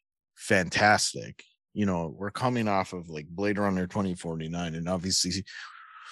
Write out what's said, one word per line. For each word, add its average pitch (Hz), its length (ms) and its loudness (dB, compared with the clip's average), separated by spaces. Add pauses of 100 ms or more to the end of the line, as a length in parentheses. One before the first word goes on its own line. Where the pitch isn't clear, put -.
(360)
fantastic. 95 1080 2 (300)
You 104 140 2
know, 85 280 0
we're 101 140 -6
coming 123 380 0
off 95 260 2
of, 85 160 -8
like, 76 180 -8
Blade 98 300 0
Runner 95 300 2
twenty 98 260 0
forty-nine, 82 600 -4
and 82 120 -4
obviously 92 560 0 (680)